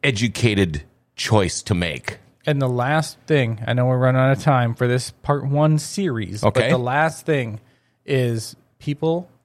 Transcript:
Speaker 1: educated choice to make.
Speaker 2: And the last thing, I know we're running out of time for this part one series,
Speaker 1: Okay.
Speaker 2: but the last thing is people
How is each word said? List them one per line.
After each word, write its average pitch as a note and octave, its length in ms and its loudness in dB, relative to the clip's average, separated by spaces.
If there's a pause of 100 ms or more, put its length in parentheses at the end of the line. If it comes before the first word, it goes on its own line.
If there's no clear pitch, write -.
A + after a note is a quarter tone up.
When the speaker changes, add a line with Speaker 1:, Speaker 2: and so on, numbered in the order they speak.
Speaker 1:
educated G#2 800 0 (340)
choice G2+ 460 0
to F#2 120 -2
make. E2 440 -6 (260)
Speaker 2:
And C#3+ 160 0
the C3 80 0
last C3+ 480 -2 (100)
thing, A#2 400 0
I A#2+ 60 0
know B2 140 2
we're B2+ 100 2
running B2+ 240 2
out C3 100 4
of C3+ 100 0
time A#2+ 340 2
for B2 120 0
this B2 240 -2
part C#3+ 340 -2
one D3+ 340 2
series, A2+ 640 -6
Speaker 1:
Okay. B2 180 2
Speaker 2:
but A#2+ 80 2
the B2+ 80 2
last C3+ 480 -2
thing A#2+ 340 -2 (460)
is A#2+ 500 -2 (240)
people D#3+ 480 -4 (180)